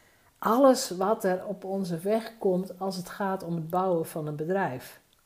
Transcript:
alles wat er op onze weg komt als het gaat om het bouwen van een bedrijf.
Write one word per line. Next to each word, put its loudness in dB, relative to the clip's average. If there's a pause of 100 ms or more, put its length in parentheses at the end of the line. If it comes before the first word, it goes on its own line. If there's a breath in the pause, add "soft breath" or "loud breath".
(380 soft breath)
alles 6
wat 0
er 0
op -8
onze -2
weg -2
komt 0
als -4
het -8
gaat -4
om -4
het -4
bouwen 2
van -6
een -6
bedrijf. -4 (260)